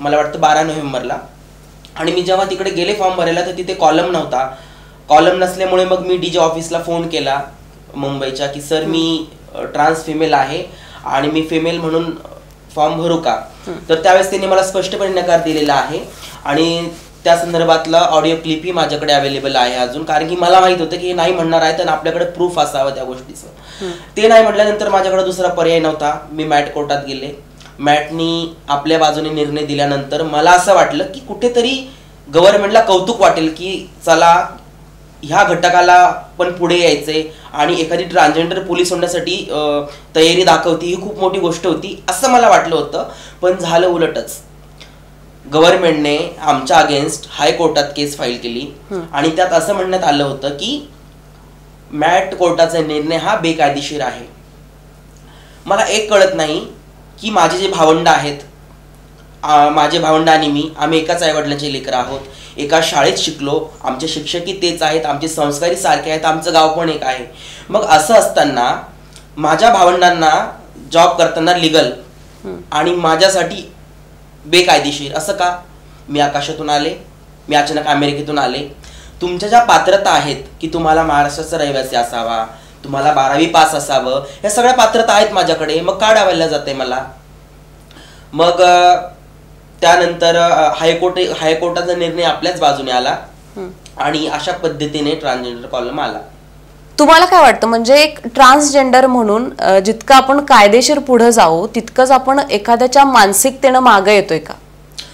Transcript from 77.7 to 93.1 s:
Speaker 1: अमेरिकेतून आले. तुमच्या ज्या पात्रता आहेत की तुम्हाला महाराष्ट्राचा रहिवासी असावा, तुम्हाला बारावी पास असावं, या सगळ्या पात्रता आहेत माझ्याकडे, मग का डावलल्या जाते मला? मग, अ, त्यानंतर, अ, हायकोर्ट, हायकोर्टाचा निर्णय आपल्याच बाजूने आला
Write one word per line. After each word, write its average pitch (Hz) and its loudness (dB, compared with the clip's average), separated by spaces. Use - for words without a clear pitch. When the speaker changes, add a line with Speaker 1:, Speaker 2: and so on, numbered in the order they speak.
Speaker 1:
अमेरिकेतून 147 -2
आले. 135 -6
तुमच्या 180 -6
ज्या 240 6
पात्रता 196 2
आहेत 143 -2
की 165 -6
तुम्हाला 160 0
महाराष्ट्राचा 147 -2
रहिवासी 139 -4
असावा, 117 -2
तुम्हाला 139 -2
बारावी 143 2
पास 165 2
असावं, 139 -2
या 208 -2
सगळ्या 240 2
पात्रता 220 2
आहेत 214 4
माझ्याकडे, 160 -2
मग 190 -2
का 220 2
डावलल्या 180 2
जाते 147 -4
मला? 131 -6
मग, 170 2
अ, 180 6
त्यानंतर, 170 2
अ, 165 2
हायकोर्ट, 170 0
हायकोर्टाचा 170 -2
निर्णय 170 -2
आपल्याच 160 -2
बाजूने 139 0
आला 127 -2